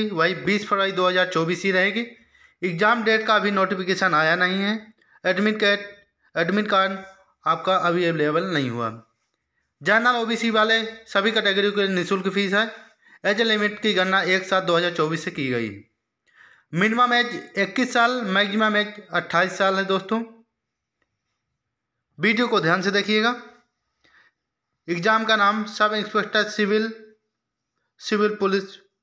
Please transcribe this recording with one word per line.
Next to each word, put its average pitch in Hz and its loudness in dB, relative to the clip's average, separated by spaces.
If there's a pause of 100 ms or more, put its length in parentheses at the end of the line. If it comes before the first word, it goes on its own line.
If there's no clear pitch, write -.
(100)
वही 175 2
बीस 196 -2
फरवरी 196 0
दो 180 2
हज़ार 180 2
चौबीस 170 -2
ही 196 0
रहेगी। 202 0 (560)
एग्जाम 208 2
डेट 220 2
का 220 4
अभी 202 0
नोटिफिकेशन 190 0
आया 160 4
नहीं 180 0
है। 202 -2 (480)
एडमिट 202 0
कार्ड, 202 2 (540)
एडमिट 190 0
कार्ड 190 0 (480)
आपका 170 0
अभी 170 0
अवेलेबल 160 0
नहीं 143 -2
हुआ। 117 -4 (920)
जनरल 226 2
ओबीसी 226 -2
वाले 220 2 (260)
सभी 202 0
कैटेगरी 202 0
के 202 -2
लिए 196 -2
निःशुल्क 185 -2
फीस 196 -2
है। 220 0 (540)
एज 202 0
लिमिट 208 0
की 214 2
गणना 185 2
एक 185 0
सात 190 0
दो 170 2
हज़ार 175 0
चौबीस 160 -2
से 185 -8
की 135 -4
गई 117 -2
है। 101 -16 (840)
मिनिमम 226 2
एज 240 2 (320)
इक्कीस 220 -2
साल, 240 4 (120)
मैक्सिमम 208 0
एज 208 0 (220)
अट्ठाईस 170 0
साल 190 2
है 190 -2
दोस्तों। 190 -2 (2000)
वीडियो 214 2
को 220 2
ध्यान 170 2
से 196 -2
देखिएगा। 214 0 (1600)
एग्जाम 214 0
का 220 2
नाम 208 2
सब 214 0
इंस्पेक्टर 208 -2
सिविल, 214 0 (1120)
सिविल 208 0
पुलिस 196 0 (380)